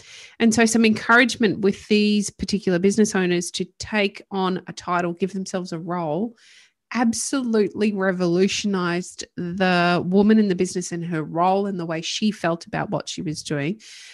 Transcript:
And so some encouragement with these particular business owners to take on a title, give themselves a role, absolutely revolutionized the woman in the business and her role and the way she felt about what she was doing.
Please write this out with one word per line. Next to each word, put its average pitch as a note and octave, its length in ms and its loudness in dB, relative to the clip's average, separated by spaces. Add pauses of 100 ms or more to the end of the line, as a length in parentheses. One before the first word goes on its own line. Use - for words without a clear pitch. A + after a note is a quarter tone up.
(400)
And A3+ 160 4
so A#3 100 6
some A3+ 200 4
encouragement A#3 760 4
with G3 300 0
these G#3 400 2
particular F#3+ 500 -2
business G#3 360 4
owners F3+ 360 0
to F#3 140 -6 (140)
take G#3 420 -2 (100)
on F#3+ 360 -2
a F3 60 -12
title, F3 380 -4
give F#3 220 -4
themselves F#3 400 -8
a E3 60 -8
role, F3 580 -6 (560)
absolutely A3+ 1000 0
revolutionized F#3 1300 -2 (100)
the F3 720 2
woman G#3 320 6
in G#3+ 80 4
the F3+ 80 0
business F3+ 380 -4
and E3+ 100 -6
her E3 200 -4
role F3+ 420 0
and G3 120 -4
the E3+ 80 -6
way E3 140 -4
she G#3 320 -2
felt E3+ 340 -4
about D#3 260 -6
what - 180 -4
she - 120 -10
was D#3 220 -6
doing. D#3 380 -4 (320)